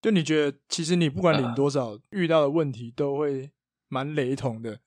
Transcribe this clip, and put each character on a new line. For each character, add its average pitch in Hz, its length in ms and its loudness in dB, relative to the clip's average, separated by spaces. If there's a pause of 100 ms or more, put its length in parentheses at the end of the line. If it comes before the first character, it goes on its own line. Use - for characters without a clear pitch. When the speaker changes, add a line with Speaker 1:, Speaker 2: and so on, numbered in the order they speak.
Speaker 1:
就 220 80 2
你 175 140 4
觉 151 260 2
得， - 80 -14 (100)
其 - 140 -4
实 170 140 0
你 170 120 4
不 156 120 -4
管 160 200 4
领 120 140 -2
多 139 160 2
少， 127 240 -2
Speaker 2:
啊。 107 40 -16 (120)
Speaker 1:
遇 185 160 -2
到 160 140 4
的 143 100 2
问 151 220 0
题 117 240 -12
都 143 220 -2
会 143 320 -4 (380)
蛮 139 260 -6
雷 135 200 0
同 120 280 -6
的。 110 240 -10